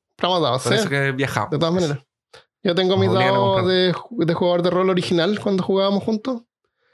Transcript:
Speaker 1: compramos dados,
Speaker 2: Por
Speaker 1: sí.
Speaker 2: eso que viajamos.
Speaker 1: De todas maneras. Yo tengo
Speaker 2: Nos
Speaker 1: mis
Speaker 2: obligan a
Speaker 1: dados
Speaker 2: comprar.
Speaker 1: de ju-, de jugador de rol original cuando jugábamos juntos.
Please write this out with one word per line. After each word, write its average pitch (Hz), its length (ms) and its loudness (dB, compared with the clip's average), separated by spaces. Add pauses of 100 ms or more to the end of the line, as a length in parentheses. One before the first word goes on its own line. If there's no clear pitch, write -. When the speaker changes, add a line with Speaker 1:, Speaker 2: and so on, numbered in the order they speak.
(180)
Speaker 1:
compramos 180 240 0
dados, 127 220 0
Speaker 2:
Por 175 100 0
Speaker 1:
sí. 208 60 2
Speaker 2:
eso 202 100 -2
que 139 220 0
viajamos. 135 400 -2
Speaker 1:
De 151 60 -2
todas 165 160 0
maneras. 160 260 -2 (640)
Yo 180 120 0
tengo 185 160 2
Speaker 2:
Nos 196 80 2
Speaker 1:
mis 190 100 2
Speaker 2:
obligan 185 200 2
a - 20 2
Speaker 1:
dados 196 260 2
Speaker 2:
comprar. 185 180 0
Speaker 1:
de 180 180 2
ju-, - 320 -6
de 165 80 2
jugador 175 280 0
de 175 80 2
rol 180 200 2
original 180 500 0
cuando 196 240 -2
jugábamos 196 400 0
juntos. 233 400 -6 (500)